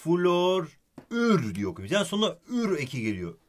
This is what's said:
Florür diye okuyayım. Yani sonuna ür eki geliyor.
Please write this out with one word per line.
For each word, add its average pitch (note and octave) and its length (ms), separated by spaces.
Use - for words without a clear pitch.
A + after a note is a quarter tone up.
Florür F3+ 1500
diye G2+ 120
okuyayım. F#2+ 280
Yani G3+ 120
sonuna G3+ 300
ür A3+ 280
eki C3+ 240
geliyor. F#2 320